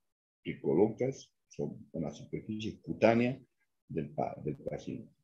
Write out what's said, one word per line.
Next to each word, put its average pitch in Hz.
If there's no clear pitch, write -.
que -
colocas 107
sobre, -
en 85
la 73
superficie -
cutánea 117
del 76
pa-, -
del 73
paciente. -